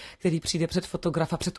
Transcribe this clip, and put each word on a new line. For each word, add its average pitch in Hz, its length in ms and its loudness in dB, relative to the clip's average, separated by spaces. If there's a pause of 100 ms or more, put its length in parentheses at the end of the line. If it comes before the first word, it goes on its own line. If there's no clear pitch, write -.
(180)
který 165 220 2
přijde 165 260 0
před 175 200 0
fotografa, 165 500 0
před 175 220 -2